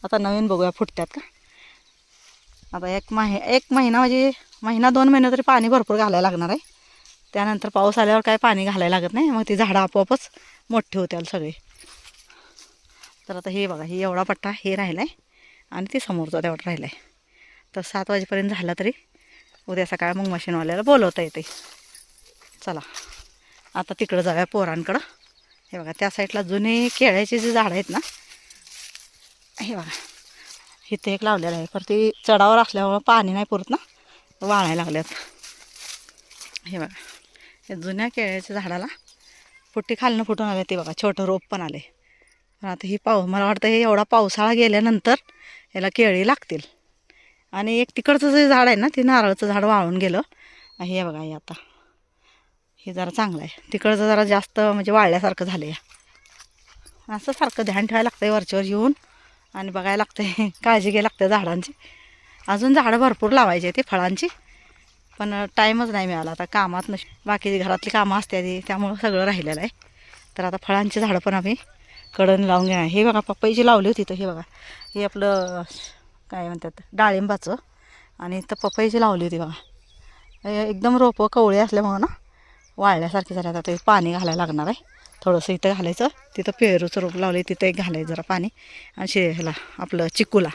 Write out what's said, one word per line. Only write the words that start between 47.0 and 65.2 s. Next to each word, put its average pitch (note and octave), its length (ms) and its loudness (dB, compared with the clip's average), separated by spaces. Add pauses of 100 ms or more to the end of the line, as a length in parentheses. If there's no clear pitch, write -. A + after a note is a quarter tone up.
आणि G#3 220 -4
एक A#3+ 140 0 (100)
तिकडचं C#4+ 340 4
जे C#4+ 160 8
झाड B3+ 200 8
आहे A#3+ 80 6
ना, G#3+ 200 2
ते B3+ 80 2
नारळाचं G#3+ 440 4
झाड G3+ 160 0
वाळून F#3+ 340 2
गेलं. F#3 240 0 (600)
हे F#3 200 -4
बघा, D#3 160 -8
हे D#3 140 -10
आता D#3 200 -16 (1300)
हे F#3 80 -12
जरा F3+ 160 -4
चांगलं F3+ 320 -2
आहे, D#3 200 -16 (120)
तिकडचं G#3+ 340 2
जरा G#3+ 160 4
जास्त G3+ 360 0
म्हणजे G#3 320 0
वाळल्यासारखं F#3+ 540 2
झालं F3+ 200 -6
या. D#3 80 -10 (1400)
असं G#3 160 -6
सारखं C4 320 -2
ध्यान G3+ 220 0
ठेवायला A3+ 180 2
लागतंय A3 260 -2
वरच्यावर G3 360 0
येऊन G#3 260 2 (640)
आणि F#3+ 160 -10
बघायला F#3+ 280 -2
लागतंय, G#3 520 -2
<laughs> - 140 -18
काळजी G#3+ 280 4
घ्यायला G#3 140 0
लागते G3 240 0
झाडांची. F#3 420 -2 (760)
अजून G#3 260 2
झाडं A#3+ 260 4
भरपूर A#3 320 2
लावायची F#3 360 4
आहेत F3+ 100 -4
ते C4 100 -2
फळांची, F#3 400 -2 (920)
पण G#3 260 -4 (100)